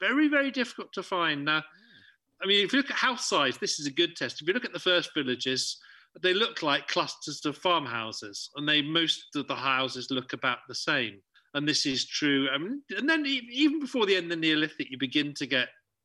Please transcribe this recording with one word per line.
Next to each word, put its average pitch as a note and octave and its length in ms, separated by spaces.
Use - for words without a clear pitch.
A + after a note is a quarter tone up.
very, C4 280
very C#4 220
difficult A#3+ 420
to G3 100
find. D#3+ 420
Now, D#3 180
I F#3+ 60
mean, G3+ 180
if F3+ 80
you - 40
look C4+ 140
at A3 60
house B3 320
size, C#3+ 300
this F3+ 220
is C#3+ 60
a C#3+ 40
good E3 240
test. - 260
If D3+ 60
you F#3 80
look A#3+ 100
at G#3+ 80
the F3 60
first F3 340
villages, C3 640
they F3+ 120
look G#3 280
like C#3+ 240
clusters - 600
of C#3+ 100
farmhouses, A#2 1000
and D3 120
they, D3+ 140
most D#3+ 520
of C#3 140
the C3 80
houses C3 540
look B2+ 240
about B2 240
the B2 60
same. A#2 460
And C#3+ 120
this D3 200
is C3 200
true. C#3 440
I C#3 80
mean, A#3+ 240
and A#3 120
then D#4+ 180
e-, B3+ 240
even D4 300
before B3 260
the F#3+ 80
end F#3 100
of E3+ 60
the E3+ 60
Neolithic, D#3 540
you B2+ 80
begin C#3+ 360
to C#3+ 120
get B2 220